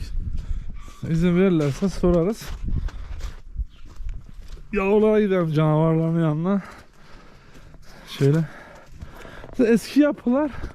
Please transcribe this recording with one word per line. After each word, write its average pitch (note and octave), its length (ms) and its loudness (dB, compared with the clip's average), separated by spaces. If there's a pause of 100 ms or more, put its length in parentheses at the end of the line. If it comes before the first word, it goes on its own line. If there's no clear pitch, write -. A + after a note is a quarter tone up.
(1120)
İzin E3+ 260 2
verirlerse F3 520 2
sorarız. F3 540 2 (2250)
Yavrulara G#3 480 4
gidelim F#3 320 2
canavarların D#3+ 680 2
yanına. E3 420 0 (1600)
Şöyle. D3 260 4 (1200)
Eski A#3 340 4
yapılar C#4+ 500 2 (240)